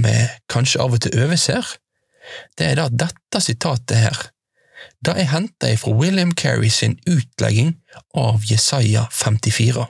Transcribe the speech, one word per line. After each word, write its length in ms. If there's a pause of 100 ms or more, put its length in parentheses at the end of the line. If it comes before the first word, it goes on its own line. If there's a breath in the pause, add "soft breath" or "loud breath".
vi 120 (360)
kanskje 320
av 100
og 80
til 220
overser, 420 (920 loud breath)
det 80
er 100
da 80
at 160
dette 400
sitatet 560
her, 220 (840 loud breath)
det 160
er 140
hentet 420
ifra 240
William 400
Carey 320
sin 300 (100)
utlegging 680 (340 loud breath)
av 320
Jesaja 640
femtifire. 800